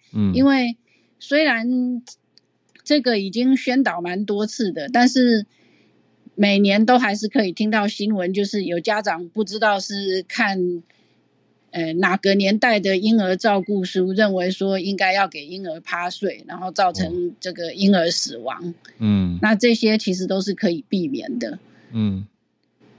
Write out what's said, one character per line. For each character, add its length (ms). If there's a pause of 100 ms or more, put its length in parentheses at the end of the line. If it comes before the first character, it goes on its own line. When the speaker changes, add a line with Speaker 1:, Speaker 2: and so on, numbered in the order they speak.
(120)
Speaker 1:
嗯。 220
Speaker 2:
因 100
为 320 (440)
虽 240
然 580 (800)
这 180
个 180
已 120
经 260
宣 240
导 200
蛮 240
多 200
次 280
的， 160
但 200
是 380 (880)
每 240
年 260
都 140
还 160
是 140
可 160
以 80
听 180
到 160
新 260
闻， 220
就 100
是 200
有 160
家 200
长 280
不 160
知 140
道 200
是 480
看， 560 (880)
呃， 240
哪 220
个 180
年 240
代 200
的 180
婴 260
儿 140
照 240
顾 240
书， 280
认 220
为 160
说 280
应 180
该 160
要 140
给 200
婴 220
儿 120
趴 300
睡， 360
然 120
后 120
造 220
成 480
这 120
个 200
婴 240
儿 140
死 280
亡。 360 (240)
Speaker 1:
嗯。 420
Speaker 2:
那 140
这 200
些 220
其 160
实 140
都 140
是 120
可 180
以 180
避 200
免 300
的。 200 (340)
Speaker 1:
嗯。 340 (720)